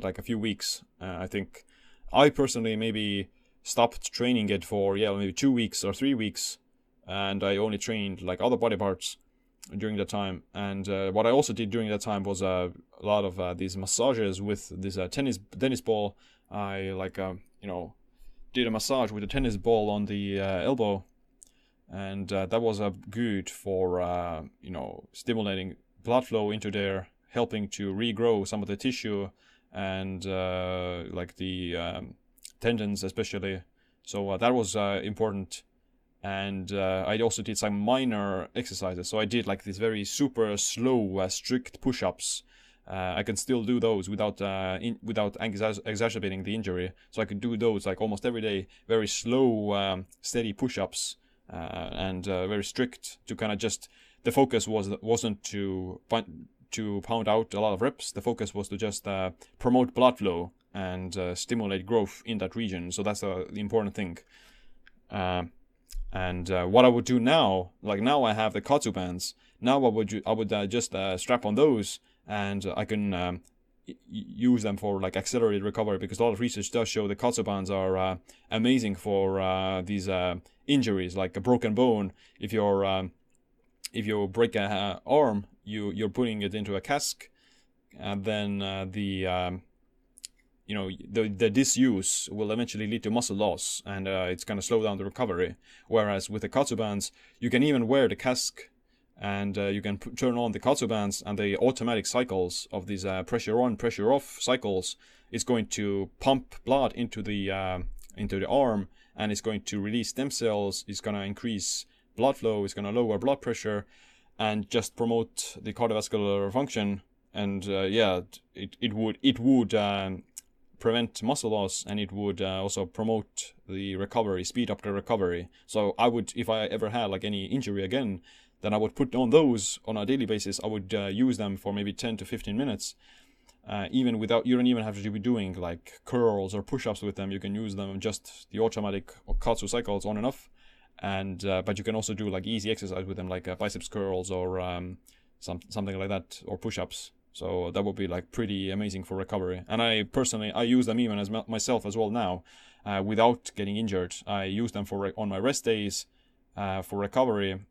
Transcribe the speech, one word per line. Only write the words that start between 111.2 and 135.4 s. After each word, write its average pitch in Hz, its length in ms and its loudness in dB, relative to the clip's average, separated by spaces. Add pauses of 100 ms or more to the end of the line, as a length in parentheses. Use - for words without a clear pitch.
increase 101 640 -4 (300)
blood 135 200 2
flow. 107 280 0
It's 98 100 -4
gonna 101 180 -4
lower 113 260 2
blood 139 240 0
pressure, 107 420 -4 (540)
and 107 320 -2
just - 260 0
promote 117 640 -2
the 107 120 -6
cardiovascular 104 800 0
function. 107 500 0 (320)
And, 98 340 -4
uh, 98 140 2
yeah, 98 380 4 (340)
it, 95 260 -10
it 113 140 0
would, 110 280 -2
it 127 160 6
would, 120 360 6
um, 98 480 0 (560)
prevent 117 440 0
muscle 113 280 0
loss, 101 360 0
and 104 140 -4
it 98 100 -4
would, 101 320 -2
uh, 95 180 -2
also 98 240 -2
promote 110 680 -2 (160)
the 95 260 -4
recovery, 101 480 0
speed 120 260 -2
up 101 140 -6
the 104 100 -4
recovery. 95 560 0 (160)
So 104 320 0
I 117 120 6
would, 117 260 0
if 117 140 -2
I 110 180 0
ever 107 240 -2
had, 117 160 0
like, 95 160 -2
any 101 220 -2
injury 101 400 -2
again, 98 360 -2 (420)
then 104 120 0
I 107 40 4
would 107 180 0
put 131 180 0
on 123 160 4
those 127 540 6
on 110 120 -4
a 104 80 -2
daily 131 220 2
basis. 101 380 -2
I - 20 -2
would, 104 260 -4
uh, 101 140 0
use 113 300 2
them 101 200 -2
for 101 160 -4
maybe 101 200 -2
ten 113 240 -4
to - 80 -10
fifteen 104 320 -6
minutes, 143 400 -2 (720)
uh, 101 240 -4
even 123 260 2
without, 113 260 2
you 123 120 4
don't 123 100 4
even 120 160 4
have 104 180 -6
to 107 100 -4
be 104 100 -4
doing, 104 340 0